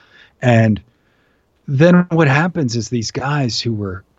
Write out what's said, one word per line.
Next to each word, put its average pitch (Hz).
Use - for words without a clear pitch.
And 113
then 175
what 165
happens 143
is 110
these 113
guys 131
who 117
were 95